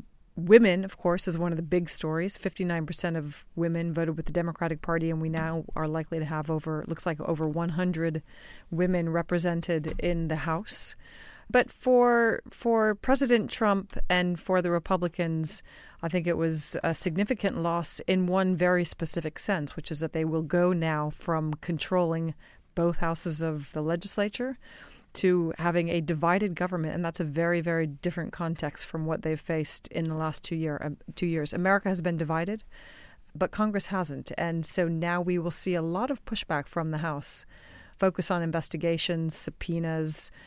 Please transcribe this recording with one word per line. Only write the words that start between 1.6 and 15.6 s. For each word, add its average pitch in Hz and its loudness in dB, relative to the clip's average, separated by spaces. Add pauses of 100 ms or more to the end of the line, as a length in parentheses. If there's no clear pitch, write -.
big 170 2
stories. 165 0
Fifty-nine 170 -4
percent 165 0
of 147 -8 (120)
women 170 -2
voted 160 -2
with 160 -6
the - 0
Democratic 165 -2
Party, 165 0
and 160 -2
we 160 -2
now 160 -4 (100)
are 156 -2
likely 160 -4
to 156 -4
have 156 -4
over, 156 -4
looks 160 -4
like 156 -2
over 156 -2
one 165 -2
hundred 165 -2 (480)
women 175 0
represented 165 0
in 170 0
the 156 -2
House. 160 2 (540)
But - 4
for, 240 4
for 220 2
President 233 4
Trump 196 0 (120)
and 180 2
for 185 0
the 175 -2
Republicans, 170 0 (400)